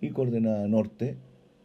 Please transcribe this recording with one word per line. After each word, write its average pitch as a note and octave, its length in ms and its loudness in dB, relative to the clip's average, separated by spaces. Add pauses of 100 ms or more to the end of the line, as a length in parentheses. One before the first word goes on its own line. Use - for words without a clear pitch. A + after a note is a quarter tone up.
y D3 100 -4
coordenada A2+ 560 0
norte, A2 520 0 (460)